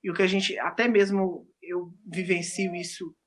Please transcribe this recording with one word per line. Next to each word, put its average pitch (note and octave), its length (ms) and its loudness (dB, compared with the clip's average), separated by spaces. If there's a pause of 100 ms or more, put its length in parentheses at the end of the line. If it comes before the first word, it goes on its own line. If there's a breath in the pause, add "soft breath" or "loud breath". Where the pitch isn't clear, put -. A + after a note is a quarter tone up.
e F#3 80 -4
o E3+ 40 -4
que G3 80 2
a F#3+ 40 6
gente, F#3+ 320 0
até E3+ 300 0
mesmo G3 580 2 (160)
eu F3 300 -6 (120)
vivencio F3+ 720 -2
isso F3 400 -10 (120)